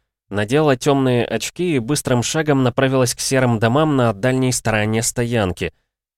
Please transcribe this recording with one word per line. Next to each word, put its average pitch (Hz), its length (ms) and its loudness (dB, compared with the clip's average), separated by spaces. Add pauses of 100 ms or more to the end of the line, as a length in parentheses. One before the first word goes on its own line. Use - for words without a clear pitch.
(300)
надела 123 460 0
тёмные 131 480 2
очки 160 520 -4
и 131 40 0
быстрым 120 440 -2
шагом 147 400 0
направилась 131 500 0
к - 60 -12
серым 123 400 0
домам 139 360 2
на 120 160 2
дальней 127 400 0
стороне 110 520 -2
стоянки. 110 680 -2 (460)